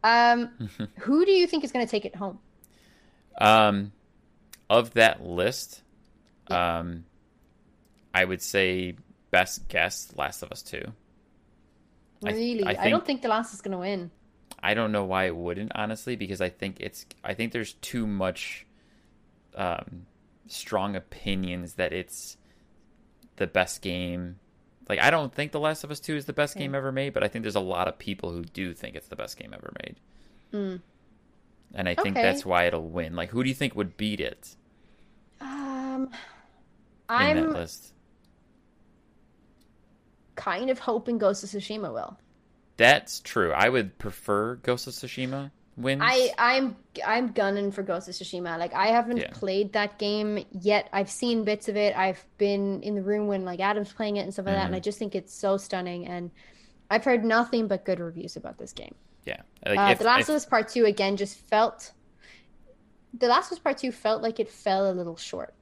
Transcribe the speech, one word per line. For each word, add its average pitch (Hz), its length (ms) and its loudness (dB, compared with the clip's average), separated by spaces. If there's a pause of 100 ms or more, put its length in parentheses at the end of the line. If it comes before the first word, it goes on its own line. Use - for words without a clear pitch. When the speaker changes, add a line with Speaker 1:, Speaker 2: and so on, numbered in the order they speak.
Speaker 1:
Um, 240 640 4 (100)
Speaker 2:
<laughs> 214 200 -8
Speaker 1:
who 294 260 4
do 392 60 4
you 359 160 8
think 320 160 0
is 269 80 -6
gonna 240 160 0
take 214 180 -2
it - 120 -10
home? 196 240 -8 (1000)
Speaker 2:
Um, 107 520 8 (760)
of 117 260 6
that 110 300 6
list, 90 580 -2 (680)
Speaker 1:
Yeah. 87 300 2
Speaker 2:
um, 85 240 -10 (1080)
I 92 140 4
would 92 160 -4
say 92 540 0 (340)
best - 380 2
guess, - 480 -2
Last - 260 -4
of - 100 -12
Us - 80 -12
Two. - 320 -10 (1300)
I 214 100 -4
th-, 226 260 -2
Speaker 1:
Really? 196 80 0
Speaker 2:
I 196 180 -2
Speaker 1:
I 214 60 4
don't 330 100 4
Speaker 2:
think 277 200 -4
Speaker 1:
think - 20 -12
The 247 60 -2
Last 226 260 0
is - 80 -16
gonna 196 160 -6
win. 180 320 -6 (520)
Speaker 2:
I 104 120 2
don't 110 180 0
know 104 120 2
why 95 220 0
it 85 100 -2
wouldn't, 87 380 -6
honestly, 110 420 -6
because 95 240 -6
I 90 80 0
think 95 320 -8
it's, - 260 -12 (160)
I - 120 -6
think 113 180 -4
there's 113 220 -6
too 117 320 -6
much, 95 600 -4 (880)
um, 90 520 -6 (420)
strong 101 480 -2
opinions 90 800 -6
that 90 180 -2
it's - 440 -10 (1000)
the 95 100 0
best - 360 0
game. 90 560 -4 (500)
Like, 101 120 0
I 120 100 8
don't 151 240 0
think 147 180 -4
The 151 80 -2
Last 156 240 -2
of 147 60 -12
Us 147 100 -8
Two 156 160 -6
is 143 100 -6
the 143 60 -8
best 147 240 0
Speaker 1:
Okay. 143 80 -6
Speaker 2:
game 139 100 -6
ever 135 180 -2
made, 135 220 -2
but - 100 2
I 104 40 0
think 113 140 -6
there's 104 140 -2
a 101 40 2
lot 92 280 0
of - 100 -8
people 92 340 -6
who 85 120 -6
do 90 300 -8
think - 220 -12
it's - 120 -16
the - 80 -14
best - 220 -10
game - 140 -16
ever - 200 -16 (100)
made. - 140 -14 (560)
Speaker 1:
Mm. 190 280 -6 (960)
Speaker 2:
And 92 140 -2
I 87 60 0
think 101 220 0
Speaker 1:
Okay. 247 60 2
Speaker 2:
that's 95 240 2
why 87 180 4
it'll 82 240 0
win. 82 280 -6
Like, 85 140 -6
who 120 120 -2
do 131 60 0
you 131 60 -2
think 131 200 -4
would 98 240 -4
beat 107 220 -4
it - 360 -8 (840)
Speaker 1:
Um, 269 640 -6
Speaker 2:
in 262 60 -8 (1000)
Speaker 1:
I'm 277 280 4
Speaker 2:
that 320 220 0
list? - 340 -10 (2500)
Speaker 1:
kind 208 340 -2
of 254 100 0
hoping 233 380 -2
Ghost 202 260 4
of 196 60 -12
Tsushima 202 420 -6
will. - 260 -8 (580)
Speaker 2:
That's - 440 6
true. 90 320 0
I 92 160 6
would 117 300 0
prefer 107 580 -2
Ghost 123 300 -2
of 127 80 -14
Tsushima, 135 560 -8 (260)
wins. 135 280 0
Speaker 1:
I, 254 340 4
I'm, 247 380 2 (300)
I'm 233 260 0
gunning 202 400 0
for 196 100 -6
Ghost 185 260 -4
of 180 60 -12
Tsushima. 175 440 -6
Like, 170 160 -4
I 190 140 2
haven't 233 300 4
Speaker 2:
Yeah. - 140 -4
Speaker 1:
played 196 400 -2
that 208 260 0
game 208 540 -2
yet. 202 400 2
I've 196 180 0
seen 233 340 0
bits 208 240 -2
of 202 80 -2
it. 208 200 4
I've 190 280 0 (140)
been 196 440 0
in 208 120 -4
the 202 80 -2
room 208 240 0
when, 196 180 -2
like, 180 160 -6
Adam's 202 320 0
playing 208 240 -2
it 202 60 -2
and 196 100 -6
stuff 190 140 -6
like 196 80 2
that, 196 120 2
and - 40 -2
Speaker 2:
Mm-hmm. 185 60 -2
Speaker 1:
I 180 40 -4
just 208 180 -4
think 208 160 -6
it's 185 200 -6
so 196 220 2
stunning, 180 500 -6
and 175 240 -8 (600)
I've 220 140 4
heard 240 200 4
nothing 233 440 2
but 196 160 -2
good 185 160 0
reviews 170 360 -10
about - 220 -14
this - 140 -14
game. - 220 -16 (300)
Speaker 2:
Yeah. - 160 -8 (260)
Like, 202 120 2
Speaker 1:
Uh, 202 140 6
Speaker 2:
if, - 60 4
Speaker 1:
The 214 60 0
Last 247 180 6
Speaker 2:
if - 60 0
Speaker 1:
of 302 80 4
Us 294 100 -2
Part 220 220 2
Two 240 160 4
again 202 320 2
just 202 220 -6 (100)
felt, - 440 2 (1300)
The 247 100 2
Last 269 220 4
of 349 80 -8
Us - 0 -
Part 285 200 -2
Two 262 120 -2
felt 220 320 -2
like 226 160 -2
it 214 100 -2
fell 196 420 0
a - 20 -2
little 170 240 -6
short. - 460 -10